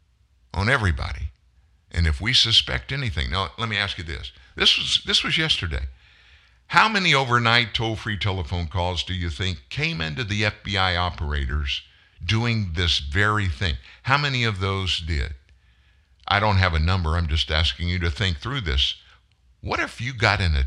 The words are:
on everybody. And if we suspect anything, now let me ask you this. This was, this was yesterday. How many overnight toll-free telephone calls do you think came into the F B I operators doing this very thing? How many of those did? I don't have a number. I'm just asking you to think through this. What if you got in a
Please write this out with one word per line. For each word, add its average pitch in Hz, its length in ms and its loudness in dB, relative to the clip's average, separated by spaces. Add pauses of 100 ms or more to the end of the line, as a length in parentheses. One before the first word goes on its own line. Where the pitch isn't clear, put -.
(520)
on 101 160 0
everybody. 101 640 0 (600)
And 85 160 2
if 73 140 0
we 113 120 -2
suspect 127 580 2
anything, 131 400 -4
now 92 280 -2
let 113 100 -4
me 104 80 -4
ask 101 220 -2
you 90 60 -8
this. - 280 -10 (240)
This - 220 4
was, - 260 0
this - 180 2
was 214 160 0
yesterday. 87 480 -2 (800)
How 196 200 4
many 190 240 2
overnight 120 600 4
toll-free 113 440 -2
telephone 92 500 -2
calls 90 360 -2
do - 80 -8
you 87 180 -2
think 92 380 -4
came 160 320 -4
into 151 240 -4
the 104 200 0
F 104 100 0 (100)
B 98 140 -2
I 92 180 2
operators 73 840 -2 (420)
doing 110 480 0
this 85 260 2
very 101 480 2
thing? 85 300 -2 (280)
How 131 120 2
many 139 260 0
of 110 160 0
those 95 420 -2
did? 78 340 -4 (920)
I 101 140 4
don't 104 160 4
have 92 160 4
a 80 60 2
number. 85 380 2
I'm 85 120 0
just 76 220 0
asking 78 380 0
you 90 100 -2
to 85 120 0
think 90 280 -2
through 127 240 -6
this. 69 320 0 (640)
What - 180 -4
if 302 220 -8
you 127 140 -6
got 104 260 4
in 85 140 4
a 69 120 2